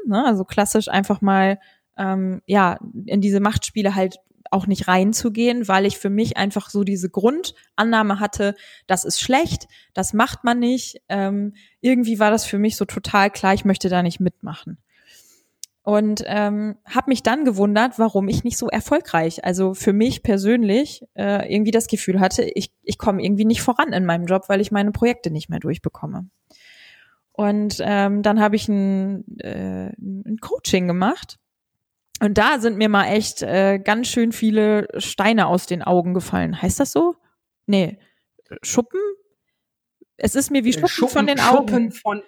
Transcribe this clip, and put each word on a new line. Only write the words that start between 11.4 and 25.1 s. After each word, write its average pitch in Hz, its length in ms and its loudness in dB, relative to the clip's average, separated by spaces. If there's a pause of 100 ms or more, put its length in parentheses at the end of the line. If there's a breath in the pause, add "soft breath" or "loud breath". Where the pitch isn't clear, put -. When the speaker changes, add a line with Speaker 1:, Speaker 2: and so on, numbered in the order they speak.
Speaker 1:
irgendwie 240 400 2
war 214 100 4
das 220 140 2
für - 140 -4
mich 214 180 0
so 202 80 -2
total 196 460 0
klar, 190 240 0
ich 185 100 -2
möchte 190 240 2
da 180 160 2
nicht 170 160 -2
mitmachen. 165 580 -6 (1040 soft breath)
Und, 214 440 2
ähm, 208 580 -2
hab - 220 -2
mich 262 160 0
dann 269 220 2
gewundert, 208 540 2
warum 202 300 2
ich 156 160 -2
nicht 240 140 -4
so 233 100 -4
erfolgreich, 170 760 -2
also 185 300 0
für 202 180 0
mich 220 320 2
persönlich, 220 760 2 (120)
äh, 202 380 -2
irgendwie 214 180 2
das 226 160 2
Gefühl 190 340 -2
hatte, 185 220 2
ich, - 300 -4 (100)
ich - 160 -8
komme 196 260 -2
irgendwie 208 200 2
nicht 226 180 2
voran 269 300 0
in 185 120 0
meinem 170 220 0
Job, 190 220 0
weil 196 120 2
ich 202 120 -2
meine 202 200 2
Projekte 233 380 0